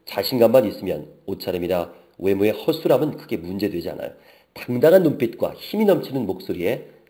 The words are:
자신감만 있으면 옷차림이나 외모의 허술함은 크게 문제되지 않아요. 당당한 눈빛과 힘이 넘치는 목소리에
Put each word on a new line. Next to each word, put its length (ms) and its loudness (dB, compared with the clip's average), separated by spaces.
자신감만 600 4
있으면 460 -6
옷차림이나 680 -4
외모의 340 2
허술함은 640 0
크게 220 -8
문제되지 520 -6
않아요. 220 -10
당당한 500 4
눈빛과 520 -2
힘이 300 -4
넘치는 420 0
목소리에 600 -4